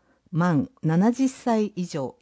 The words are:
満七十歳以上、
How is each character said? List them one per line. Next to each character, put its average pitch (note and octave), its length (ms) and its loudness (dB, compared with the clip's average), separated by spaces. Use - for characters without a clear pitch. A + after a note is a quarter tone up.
満 E3+ 380 2
七 F3 300 2
十 C4 160 0
歳 A3+ 480 -2
以 F3+ 100 -6
上、 C#3 360 -8